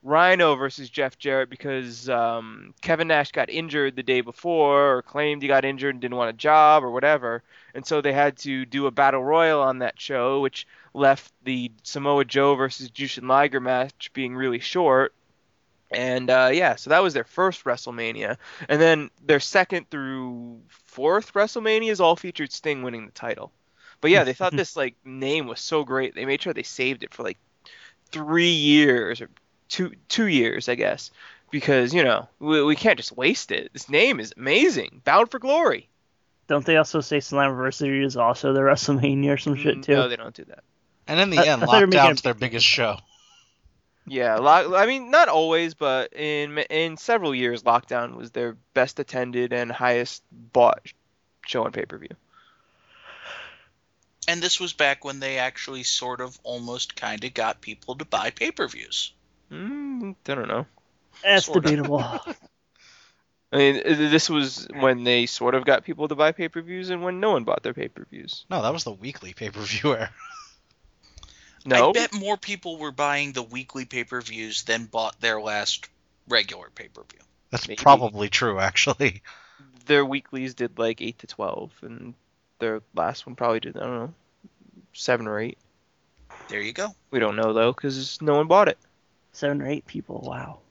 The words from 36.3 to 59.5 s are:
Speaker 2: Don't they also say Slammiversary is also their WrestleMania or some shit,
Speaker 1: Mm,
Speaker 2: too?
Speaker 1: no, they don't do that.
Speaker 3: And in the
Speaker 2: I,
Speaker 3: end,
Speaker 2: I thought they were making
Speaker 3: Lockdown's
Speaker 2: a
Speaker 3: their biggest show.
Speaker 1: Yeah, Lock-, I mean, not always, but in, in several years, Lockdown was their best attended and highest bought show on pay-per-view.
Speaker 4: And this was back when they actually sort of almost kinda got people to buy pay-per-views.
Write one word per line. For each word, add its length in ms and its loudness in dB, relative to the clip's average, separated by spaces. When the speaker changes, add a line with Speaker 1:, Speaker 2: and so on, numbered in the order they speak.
Speaker 2:
Don't 180 0
they 120 4
also 240 2
say 160 -2
Slammiversary 880 0
is 120 -4
also 360 2
their 120 4
WrestleMania 680 2
or 40 -2
some 200 -2
shit, 200 0
Speaker 1:
Mm, 60 -14
Speaker 2:
too? 100 2
Speaker 1:
no, 160 4
they 60 -4
don't 200 -12
do 100 -18
that. 180 -20
Speaker 3:
And 120 -2
in 100 2
the 100 2
Speaker 2:
I, 80 6
Speaker 3:
end, 160 2
Speaker 2:
I 20 0
thought 80 2
they 80 8
were 60 6
making 120 6
Speaker 3:
Lockdown's 100 -2
Speaker 2:
a 20 -18
Speaker 3:
their 100 0
biggest 320 -2
show. 320 2
Speaker 1:
Yeah, 280 2
Lock-, 360 6
I 120 6
mean, 260 -2
not 160 8
always, 460 2
but 400 -2
in, 460 -4
in 360 -2
several 400 0
years, 280 -2
Lockdown 520 0
was 160 -16
their 240 -6
best 280 0
attended 500 -4
and 180 -4
highest 640 -2
bought 500 2
show 200 -4
on 80 -6
pay-per-view. 380 -12
Speaker 4:
And 120 -2
this 180 0
was 140 -6
back 320 0
when 140 -8
they 200 -6
actually 440 -6
sort 380 -4
of 220 -12
almost 520 -10
kinda 340 -8
got 320 -4
people 340 -14
to 100 -12
buy 240 -4
pay-per-views. 840 -8